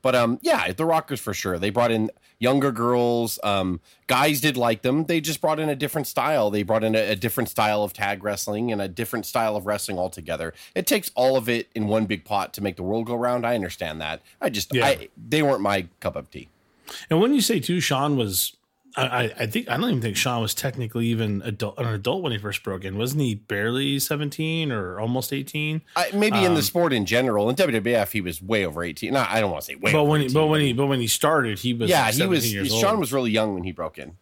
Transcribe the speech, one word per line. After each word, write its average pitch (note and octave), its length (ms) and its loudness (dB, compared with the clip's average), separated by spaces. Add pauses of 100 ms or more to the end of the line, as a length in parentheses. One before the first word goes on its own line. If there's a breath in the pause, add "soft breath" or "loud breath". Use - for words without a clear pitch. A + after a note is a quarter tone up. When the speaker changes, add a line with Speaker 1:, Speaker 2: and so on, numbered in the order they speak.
Speaker 1:
But, B2+ 140 2
um, A#2+ 260 2
yeah, A#3+ 300 2
the G#2+ 140 -2
Rockers D#3+ 340 0
for G2+ 160 -6
sure. F2+ 240 -2
They G2+ 100 0
brought A#2 220 2
in A2 180 2 (300 soft breath)
younger C3+ 320 4
girls. A#2+ 720 2
Um, F#2+ 360 0 (280 soft breath)
guys C#3 340 4
did C#3 160 2
like A#2 240 2
them. C#3+ 240 2
They E3+ 160 0
just D3 180 -6
brought D#3 200 0
in D#3 100 0
a D3 60 0
different C#3 320 -4
style. C3 420 2
They G#2 140 0
brought A2 200 0
in A2 120 2
a, G#2+ 160 2
a G#2+ 40 2
different A2+ 340 -2
style G#2+ 340 2
of G2 100 -6
tag G2+ 300 -4
wrestling G#2 480 -4
and G#2 100 -2
a G2 60 -4
different A2 400 -6
style A2+ 280 -2
of F#2+ 120 -6
wrestling G2+ 320 -4
altogether. E2 560 -6 (180 loud breath)
It - 140 -2
takes A3 260 0
all C4 220 4
of B3 120 0
it A#2 280 -2
in G#2+ 100 -2
one G#2+ 220 2
big F#2+ 180 -4
pot G2 280 -2
to G2+ 100 -8
make F#2+ 120 -2
the F#2 80 -10
world A2 220 -2
go A#2 100 -4
round. B2 300 0
I A#2+ 80 2
understand F2 480 -4
that. D#2 220 -6 (180 soft breath)
I - 80 0
just, G#2 240 -6
Speaker 2:
Yeah. B2 140 2
Speaker 1:
I, - 280 -2
they D3+ 280 0
weren't C#3 180 2
my F#2 280 0 (100)
cup - 160 -4
of C#2+ 160 -12
tea. - 180 -16 (600 loud breath)
Speaker 2:
And D#3+ 100 4
when C4 140 4
you B3+ 60 4
say G3+ 180 2
too, F3 220 -2
Shawn C#3+ 360 2
was, G2 380 -2 (420)
I, C3 60 0
I, B2 180 0 (200)
I A#2 40 0
think, A#2+ 240 -4
I B2 80 0
don't A3+ 100 0
even C3+ 140 0
think G#2+ 160 -2
Shawn A#2+ 240 0
was G#2+ 140 -2
technically A#2+ 520 -4
even A2 380 0
adult, G#2 320 -6
an C3 80 -2
adult A#2 380 -2
when C#3 80 -2
he G#2+ 80 -4
first G2+ 240 -8
broke F#2+ 200 -6
in. F#2+ 140 -6
Wasn't B2+ 240 -2
he A#2 140 0
barely B2 640 -2
seventeen D#3 720 -2
or F#2+ 280 -4
almost A#2+ 320 -2
eighteen? D3+ 520 -4 (120)
Speaker 1:
I, C4+ 160 2
maybe G#3 280 2
in F#3 160 4
the D#3 40 2
Speaker 2:
Um, C#3 40 2
Speaker 1:
sport E3+ 280 2
in A2 140 2
general. A2 460 4
In C3 40 0
W C#3+ 220 2
W A#2 180 2
F, G2+ 180 2
he G#2+ 80 -2
was F2 200 -6
way G2 240 0
over E2 180 -4
eighteen. F2+ 300 -4
No, C3+ 160 2
I A2 120 2
don't G2 100 2
wanna D2 100 -6
say C#2 140 -12
way - 160 0
Speaker 2:
but D#3 80 4
Speaker 1:
over D3 100 4
Speaker 2:
when D3+ 120 4
he, C#3 40 2
Speaker 1:
eighteen, B2+ 80 -2
Speaker 2:
but D#3 140 4
when D3+ 140 4
Speaker 1:
but C#3+ 40 4
Speaker 2:
he, B2+ 80 2
but C#3 140 2
when C3+ 120 2
he A#2 80 0
started, C3 520 2
he B2 160 -2
was, A#2 120 0
Speaker 1:
Yeah, D3+ 180 4
Speaker 2:
like, A2 100 2
Speaker 1:
he D#3+ 100 2
was, F3+ 140 2
Speaker 2:
seventeen G#2 260 -2
years A2 140 0
Speaker 1:
Shawn G3+ 140 4
Speaker 2:
old. G#3+ 80 0
Speaker 1:
was B2+ 120 -2
really B2+ 160 2
young G#2+ 240 2
when F2+ 100 -4
he F#2 80 -6
broke E2 280 -8
in. D2+ 220 -16